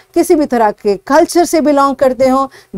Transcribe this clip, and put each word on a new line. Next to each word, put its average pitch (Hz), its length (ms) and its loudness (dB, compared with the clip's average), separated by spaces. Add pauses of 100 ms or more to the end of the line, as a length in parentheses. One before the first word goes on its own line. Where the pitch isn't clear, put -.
(140)
किसी 339 220 0
भी 294 100 0
तरह 226 260 0
के 202 260 -4
कल्चर 330 480 0
से 320 160 -2
बिलोंग 277 340 0
करते 262 320 0
हों, 269 200 0 (300)